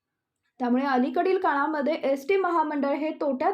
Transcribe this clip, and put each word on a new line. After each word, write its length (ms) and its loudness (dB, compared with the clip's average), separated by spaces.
त्यामुळे 240 0
अलीकडील 540 2
काळामध्ये 560 0
एसटी 440 0
महामंडळ 560 0
हे 180 -2
तोट्यात 420 -2